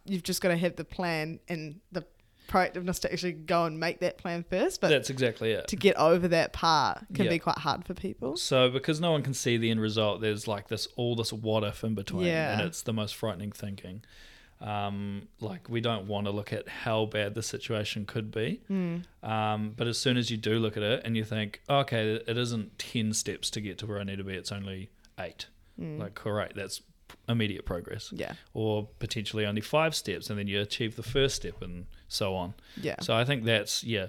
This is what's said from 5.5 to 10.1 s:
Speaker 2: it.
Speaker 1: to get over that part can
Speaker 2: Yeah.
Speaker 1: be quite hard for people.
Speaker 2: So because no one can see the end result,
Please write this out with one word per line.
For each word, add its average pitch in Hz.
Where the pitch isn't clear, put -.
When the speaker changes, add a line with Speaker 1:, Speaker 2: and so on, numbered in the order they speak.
Speaker 2:
it. 98
Speaker 1:
to -
get 196
over 175
that 165
part 147
can 190
Speaker 2:
Yeah. 175
Speaker 1:
be 170
quite -
hard 151
for 185
people. 196
Speaker 2:
So 127
because 151
no 170
one 147
can 131
see 117
the 113
end 113
result, 107